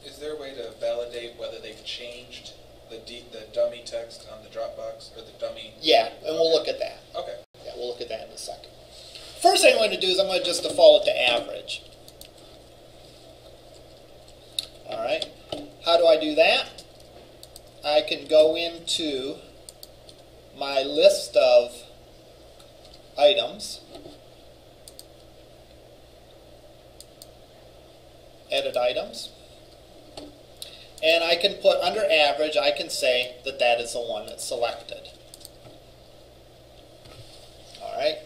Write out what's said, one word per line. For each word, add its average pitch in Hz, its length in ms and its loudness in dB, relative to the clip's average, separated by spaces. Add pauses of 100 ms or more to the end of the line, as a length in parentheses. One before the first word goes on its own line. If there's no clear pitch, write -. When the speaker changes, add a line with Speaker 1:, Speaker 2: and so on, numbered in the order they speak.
Speaker 1:
Is - 140 -18
there 151 140 -10
a 156 40 -10
way 135 180 -14
to 117 160 -12 (100)
validate 120 560 -6
whether 113 220 -12
they've 110 260 -16
changed 123 680 -14 (360)
the - 100 -16
d-, 120 320 -16
the 110 120 -14 (100)
dummy 120 320 -2
text 117 480 -12
on 110 100 -18
the 110 60 -20
Dropbox - 680 -12
or 113 60 -18
the - 160 -20
dummy? - 420 -10
Speaker 2:
Yeah, - 260 6 (180)
and 156 100 -4
we'll 160 160 2
look 156 160 2
at - 120 -4
that. - 220 -8 (140)
Speaker 1:
Okay. - 220 -10 (280)
Speaker 2:
Yeah, - 120 -14
we'll 123 120 -8
look 120 120 -10
at 120 80 -10
that 110 200 -10
in - 40 -20
a - 60 -18
second. - 320 -14 (680)
First 359 220 4
thing 277 120 8
I'm - 100 2
gonna 190 160 -2
do 185 80 0
is 185 100 0
I'm 190 100 2
gonna 185 140 0
just 175 200 -4
default 156 440 8
it 139 60 2
to 123 180 -2
average. - 520 -6 (3000)
All - 100 -10
right. 131 260 -4 (640)
How 170 100 4
do 170 100 6
I 156 140 8
do 151 140 -2
that? 175 480 2 (1000)
I 151 200 4
can 147 240 -6
go 156 280 8
into 165 840 -4 (1160)
my 135 280 -2
list 147 520 4
of 123 480 4 (1300)
items, - 640 2 (4000)
edit 135 260 -2
items, - 540 -4 (1700)
and 165 220 4
I 170 120 2
can - 180 0
put 185 260 2
under 202 240 0
average, 151 520 2
I 147 140 2
can 160 200 -6
say 123 540 0
that 131 140 -8
that 120 220 2
is 117 140 -8
the 123 60 -4
one 113 260 -6
that's - 180 -12
selected. - 640 -6 (2750)
All - 140 -10
right. 151 300 -2